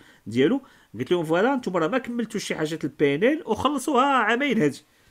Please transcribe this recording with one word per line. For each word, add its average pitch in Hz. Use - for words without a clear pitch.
ديالو، 139
قلت 120
لهم 175
فوالا 185
نتوما 196
راه 156
ما 247
كملتوش 233
شي 190
حاجة 156
البينيل 160
وخلصوها 262
عامين 240
هادي. 147